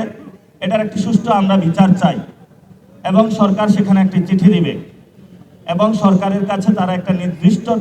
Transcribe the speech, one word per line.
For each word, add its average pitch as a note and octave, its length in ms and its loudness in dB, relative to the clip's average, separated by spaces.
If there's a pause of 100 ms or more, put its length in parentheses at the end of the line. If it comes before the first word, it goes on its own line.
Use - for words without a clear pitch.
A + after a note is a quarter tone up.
(640)
এটার G#3+ 200 -2
একটি - 160 -8
সুষ্ঠু A3+ 320 -2
আমরা G3 240 2
বিচার F#3 420 2
চাই, F#3 180 0 (880)
এবং F#3+ 260 2
সরকার G#3 380 0
সেখানে G3 320 2
একটি F#3 260 0
চিঠি F#3 260 4
দিবে, D#3+ 220 0 (920)
এবং F#3 280 0
সরকারের G3 520 0
কাছে G3 320 -2
তারা F#3 160 0
একটা F3+ 180 -4
নির্দিষ্ট F3+ 540 0 (140)